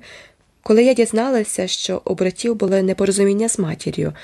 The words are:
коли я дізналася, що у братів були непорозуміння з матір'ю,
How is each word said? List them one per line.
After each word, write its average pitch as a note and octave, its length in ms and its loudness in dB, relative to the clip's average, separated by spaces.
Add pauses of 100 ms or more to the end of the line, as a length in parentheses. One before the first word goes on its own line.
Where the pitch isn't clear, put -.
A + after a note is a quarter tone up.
(640)
коли A3 220 4
я C4 100 6
дізналася, A3+ 720 0
що - 380 -6
у F#3 100 -2
братів F#3 400 -2
були F#3+ 280 0
непорозуміння G3 640 0
з - 100 -4
матір'ю, D#3 540 -4 (120)